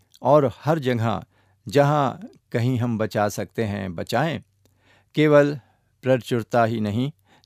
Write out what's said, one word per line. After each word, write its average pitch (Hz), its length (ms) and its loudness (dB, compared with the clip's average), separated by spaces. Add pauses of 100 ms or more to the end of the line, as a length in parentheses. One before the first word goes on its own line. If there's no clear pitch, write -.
(220)
और 135 340 4
हर 160 220 -2
जगह 117 460 -2 (440)
जहां 143 580 2 (260)
कहीं 123 260 -2
हम 117 200 -2
बचा 104 300 -2
सकते 107 360 -6
हैं, 98 300 -6
बचाएं। 127 480 -4 (720)
केवल 147 460 4 (420)
प्रचुरता 120 640 0
ही 113 160 -2
नहीं, 110 320 -4 (340)